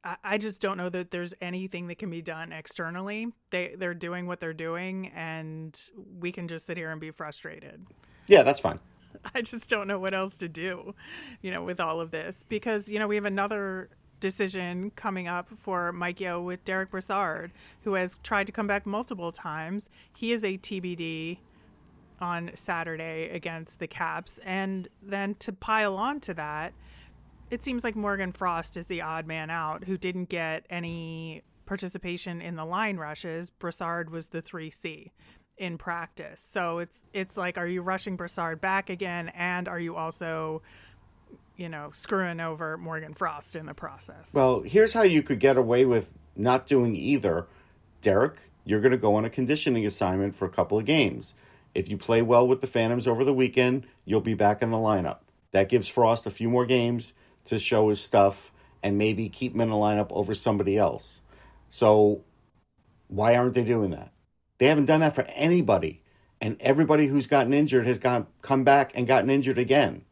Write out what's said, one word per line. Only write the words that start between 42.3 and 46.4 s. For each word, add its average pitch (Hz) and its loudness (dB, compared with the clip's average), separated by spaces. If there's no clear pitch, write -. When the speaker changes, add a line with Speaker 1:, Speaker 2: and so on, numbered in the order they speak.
Speaker 1:
over 160 -6
Morgan 160 -10
Frost 156 -6
in 156 -8
the 151 -12
process? - -16
Speaker 2:
Well, 127 4
here's 214 4
how 233 4
you 165 8
could 123 -2
get 135 6
away 123 6
with 117 2
not 127 2